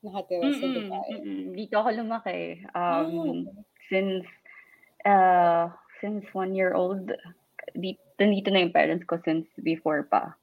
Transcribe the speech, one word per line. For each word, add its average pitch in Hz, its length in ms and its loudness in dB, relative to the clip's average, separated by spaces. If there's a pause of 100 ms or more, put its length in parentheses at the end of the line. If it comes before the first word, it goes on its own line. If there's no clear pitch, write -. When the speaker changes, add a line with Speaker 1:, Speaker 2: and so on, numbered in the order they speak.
Speaker 1:
Nakatira 196 480 -4
sa 277 160 -2
Speaker 2:
Mm-mm, 269 80 -2
Speaker 1:
Dubai? 202 400 -6
Speaker 2:
mm-mm. 202 280 -8 (120)
Dito 202 240 -8
ako 220 160 2
lumaki. 220 480 -6 (320)
Um, - 0 -
Speaker 1:
Ah, 170 320 0
okay. 165 360 -4 (520)
Speaker 2:
since, 190 320 -2 (800)
uh, 180 640 6 (320)
since 202 320 -6
one 190 240 -4
year 185 160 2
old, 190 400 -2 (640)
di-, 185 240 -6 (160)
nandito 202 320 4
na 190 160 4
yung 170 80 -2
parents 160 320 2
ko 170 160 -4
since 165 240 -2 (160)
before 156 480 -2
pa. - 240 2 (100)